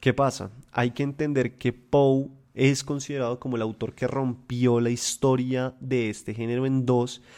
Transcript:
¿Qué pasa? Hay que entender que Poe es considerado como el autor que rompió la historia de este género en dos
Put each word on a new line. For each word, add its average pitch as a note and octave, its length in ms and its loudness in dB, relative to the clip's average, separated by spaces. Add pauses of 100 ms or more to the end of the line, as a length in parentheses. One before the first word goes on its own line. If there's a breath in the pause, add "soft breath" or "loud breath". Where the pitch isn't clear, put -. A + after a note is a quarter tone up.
¿Qué C3 120 2
pasa? B2+ 380 0 (220)
Hay A#2+ 180 0
que C#3+ 140 -4
entender C#3 520 -2
que A#2+ 160 0
Poe C#3 560 2 (260)
es C3+ 280 2
considerado C3+ 560 -6
como B2+ 160 -6
el A2 80 -2
autor A2 320 -6
que B2+ 140 -4
rompió B2 720 0
la A#2+ 100 2
historia B2+ 880 0
de B2 320 -2
este G#2 240 -10
género A#2+ 320 -2
en C3 200 0
dos B2 360 0 (160 loud breath)